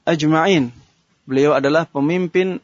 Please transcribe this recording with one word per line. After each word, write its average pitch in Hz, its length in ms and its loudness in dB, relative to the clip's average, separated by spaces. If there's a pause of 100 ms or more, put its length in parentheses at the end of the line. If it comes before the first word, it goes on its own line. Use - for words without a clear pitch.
ajma'in. 156 720 0 (520)
Beliau 139 280 2
adalah 143 320 0
pemimpin 180 760 -2